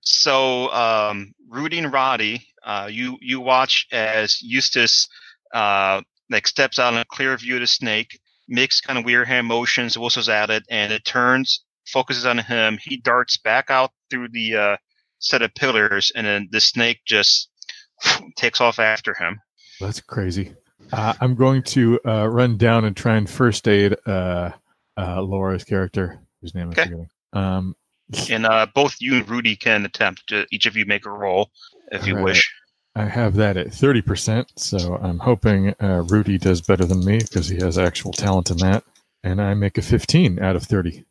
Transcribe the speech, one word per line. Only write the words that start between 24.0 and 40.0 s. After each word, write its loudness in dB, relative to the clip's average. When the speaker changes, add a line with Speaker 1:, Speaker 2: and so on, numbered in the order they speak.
Speaker 2:
uh, -2
uh, -4
Laura's -4
character, -4
whose -14
name -8
I'm -8
Speaker 1:
Okay. 0
Speaker 2:
forgetting. -8
Um, -2
Speaker 1:
And, 0
uh, 4
both 2
you 0
and -2
Rudy 0
can 2
attempt -4
to, -2
each -2
of -2
you -2
make -2
a -10
roll -2
if -6
you 0
Speaker 2:
All -2
right. 0
Speaker 1:
wish. 2
Speaker 2:
I -2
have 0
that 2
at -4
thirty 2
percent, -2
so -4
I'm -4
hoping, 2
uh, 0
Rudy 0
does 2
better 2
than 0
me 2
'cause -2
he -4
has 0
actual -2
talent 2
in 0
that. 4
And -2
I 0
make 0
a -2
fifteen 2